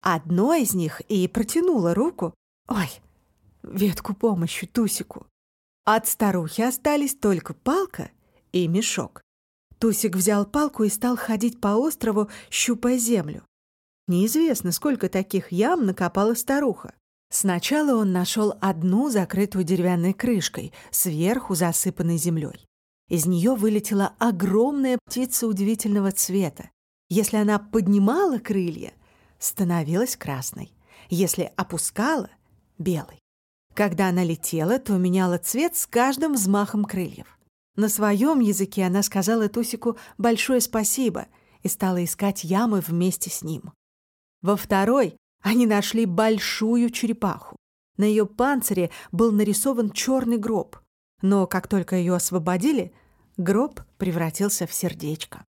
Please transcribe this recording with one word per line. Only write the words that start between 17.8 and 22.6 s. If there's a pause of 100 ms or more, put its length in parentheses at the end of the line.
он
нашел
одну,
закрытую
деревянной
крышкой, (160)
сверху
засыпанной
землей. (420)